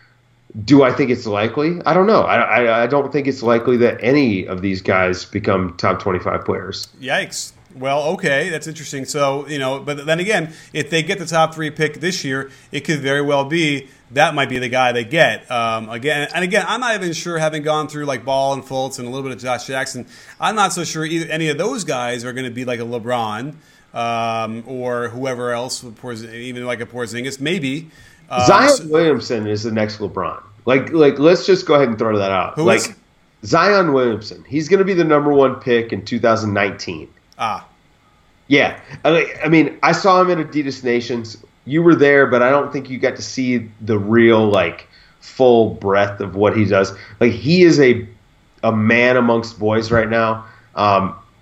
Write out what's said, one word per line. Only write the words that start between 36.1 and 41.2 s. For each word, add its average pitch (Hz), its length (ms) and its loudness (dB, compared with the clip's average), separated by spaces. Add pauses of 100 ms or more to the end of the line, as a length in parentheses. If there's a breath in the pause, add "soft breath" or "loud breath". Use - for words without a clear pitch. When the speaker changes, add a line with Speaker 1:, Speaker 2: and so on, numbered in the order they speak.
Speaker 1:
thousand 110 340 2
nineteen. 95 580 -4 (260)
Speaker 2:
Ah. 107 280 -6 (800)
Speaker 1:
Yeah. 131 340 2 (240 loud breath)
I, 156 300 2 (100)
I 156 40 -2
mean, 156 340 4
I 165 100 4
saw 185 300 4
him 180 80 2
at 170 80 0
Adidas 143 440 -4
Nations. 120 540 -2 (300)